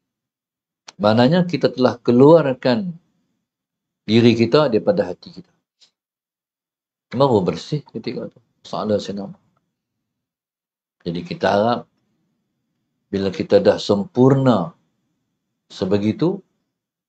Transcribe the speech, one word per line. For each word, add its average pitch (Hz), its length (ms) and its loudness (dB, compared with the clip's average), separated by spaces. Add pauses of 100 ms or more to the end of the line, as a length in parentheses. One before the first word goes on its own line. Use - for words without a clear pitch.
(1000)
Maknanya 123 480 2
kita 131 260 -2
telah 123 300 0
keluarkan 127 920 2 (1120)
diri 113 300 4
kita 117 320 2
daripada 101 420 -2
hati 90 220 -16
kita. 87 220 -20 (1600)
Baru 123 260 2
bersih 87 480 -6
ketika 113 400 -12
itu. - 120 -20 (260)
Salli 101 260 -6
ala 101 80 0
Sayyidina 101 320 -12
Muhammad. - 140 -20 (1600)
Jadi 87 160 -8
kita 87 240 -6
harap 110 320 0 (1300)
bila 98 240 -4
kita 98 320 2
dah 90 160 2
sempurna 120 960 0 (960)
sebegitu, 107 720 -2 (640)